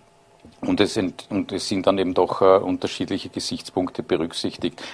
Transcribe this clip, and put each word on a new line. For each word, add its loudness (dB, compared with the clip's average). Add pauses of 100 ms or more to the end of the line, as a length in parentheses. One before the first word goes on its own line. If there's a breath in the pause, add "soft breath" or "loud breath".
(600)
Und 0
es 2
sind, -4
und -4
es -6
sind 0
dann 4
eben 0
doch, 2
äh, 10
unterschiedliche -2
Gesichtspunkte -6
berücksichtigt. -4 (120)